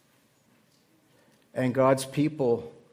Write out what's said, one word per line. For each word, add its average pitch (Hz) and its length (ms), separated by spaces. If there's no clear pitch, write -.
And 127 200
God's 131 320
people 143 640